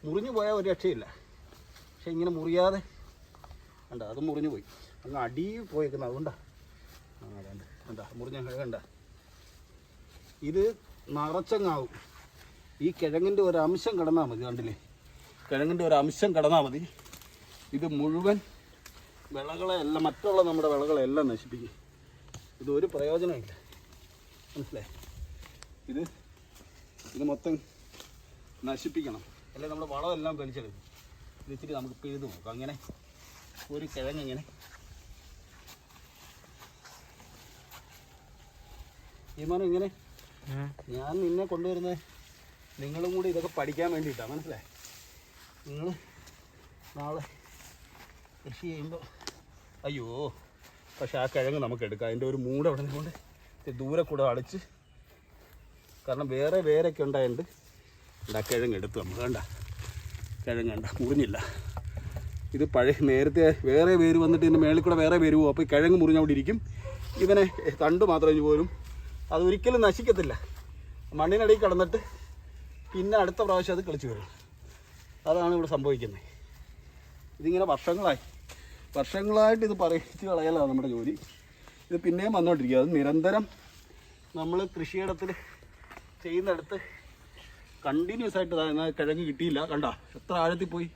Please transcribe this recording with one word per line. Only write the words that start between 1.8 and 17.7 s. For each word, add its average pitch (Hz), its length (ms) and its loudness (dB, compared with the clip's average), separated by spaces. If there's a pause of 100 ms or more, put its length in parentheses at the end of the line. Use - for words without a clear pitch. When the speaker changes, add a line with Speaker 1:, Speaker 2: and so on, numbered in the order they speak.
Speaker 1:
പക്ഷെ - 260 -16
ഇങ്ങനെ 175 220 0
മുറിയാതെ 180 420 2 (1080)
കണ്ടോ, 117 240 -12
അത് 135 160 -8
മുറിഞ്ഞു 147 240 -2
പോയി, - 100 -10 (400)
അങ്ങ് 139 220 -8
അടി 139 200 -6 (280)
പോയേക്കുന്നത്. 139 360 -4
അതുകൊണ്ടാ. 143 240 -8 (840)
ആ, 110 60 -20 (160)
അതാണ്ട് 95 240 -18 (220)
കണ്ടോ, 107 180 -14 (140)
മുറിഞ്ഞ 131 260 -12
കിഴങ്ങ് 127 180 -10
കണ്ടോ. 113 180 -8 (1700)
ഇത് 190 120 2 (540)
നിറച്ചങ്ങാവും. 165 760 -2 (920)
ഈ 175 40 4 (120)
കിഴങ്ങിൻ്റെ 180 480 2
ഒരു 165 160 2
അംശം 190 340 0
കിടന്നാൽ 160 320 4
മതി, 117 180 -8
കണ്ടില്ലേ, 113 260 -6 (760)
കിഴങ്ങിൻ്റെ 165 400 0
ഒരു 156 120 6
അംശം 175 360 2
കിടന്നാൽ 156 300 6
മതി. 143 160 -6 (960)